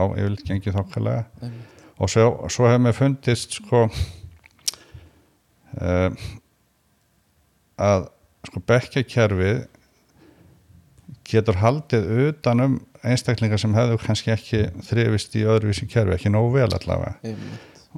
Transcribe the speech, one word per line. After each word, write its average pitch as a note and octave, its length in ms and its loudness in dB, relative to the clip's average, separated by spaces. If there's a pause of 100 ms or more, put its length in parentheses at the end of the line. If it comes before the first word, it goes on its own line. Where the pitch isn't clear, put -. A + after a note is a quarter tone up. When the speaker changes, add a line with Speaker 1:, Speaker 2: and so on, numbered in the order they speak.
(180)
Speaker 1:
yfirleitt G2+ 280 -2
gengið G2 280 -2
þokkalega. A2 520 -2 (160)
Speaker 2:
Einmitt. A#2 340 -14 (240)
Speaker 1:
Og G2 100 0
svo, A2+ 400 2
svo B2+ 180 2
hefur A#2+ 140 6
mér A#2+ 120 4
fundist, C3 580 0
sko, A#2 380 2 (1900)
eh, F2+ 480 -2 (1500)
að, G2 280 2 (360)
sko, - 240 -12
bekkjakerfið A2+ 960 0 (1600)
getur G#2+ 360 0
haldið A#2 460 0 (140)
utan B2+ 420 0
um C3 160 2 (260)
einstaklinga A2+ 560 0
sem G#2+ 140 0
hefðu A2+ 260 4
kannski - 340 -2
ekki G#2+ 280 0 (200)
þrifist A2 540 -2
í G#2+ 80 0
öðruvísi G#2+ 440 2
kerfi, G2 280 2
ekki G#2 160 0
nógu A#2 220 2
vel B2+ 180 2
allavega. F2 520 -4
Speaker 2:
Einmitt. G#2+ 600 -14 (140)